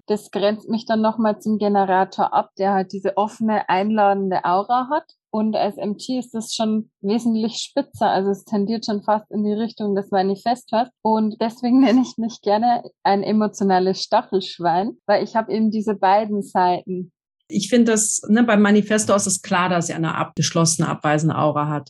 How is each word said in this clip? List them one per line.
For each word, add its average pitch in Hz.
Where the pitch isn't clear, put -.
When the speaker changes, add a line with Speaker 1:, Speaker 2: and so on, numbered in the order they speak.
Speaker 1:
das 208
grenzt 208
mich 220
dann 220
nochmal 220
zum 214
Generator 190
ab, -
der 202
halt 190
diese 196
offene, 214
einladende 196
Aura 220
hat. 311
Und 214
als 202
M 202
G 254
ist 247
das 220
schon 220
wesentlich 226
spitzer. -
Also 196
es 196
tendiert 220
schon 208
fast 214
in 208
die 208
Richtung 214
des 196
Manifestors. 208
Und 220
deswegen 233
<laughs> -
nenne 254
ich -
mich 226
gerne 220
ein 202
emotionales 196
Stachelschwein, 185
weil 202
ich 214
habe 220
eben 220
diese 214
beiden 202
Seiten. 180
Speaker 2:
Ich 208
finde 233
das, -
ne, 233
beim 214
Manifestor 208
ist 202
es 190
klar, 180
dass 170
er 160
eine 160
abgeschlossene, 160
abweisende 151
Aura 147
hat. 147